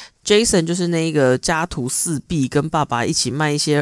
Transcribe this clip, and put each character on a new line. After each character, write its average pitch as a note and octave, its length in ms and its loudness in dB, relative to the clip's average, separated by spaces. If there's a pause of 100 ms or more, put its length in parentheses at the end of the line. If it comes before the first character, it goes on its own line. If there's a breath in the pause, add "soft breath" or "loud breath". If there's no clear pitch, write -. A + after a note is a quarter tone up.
(240 loud breath)
Jason G#3 420 2
就 E3+ 80 -2
是 F3+ 140 -2
那 E3 240 0
个 C3 260 4
家 D#3+ 280 -2
徒 B2+ 240 -6
四 D#3 320 -4
壁， D3 260 -2
跟 D3 220 -2
爸 D3+ 160 0
爸 A#2+ 200 -2
一 - 60 0
起 C#3+ 180 -2
卖 D3 220 -2
一 D3 60 -2
些 D3 240 0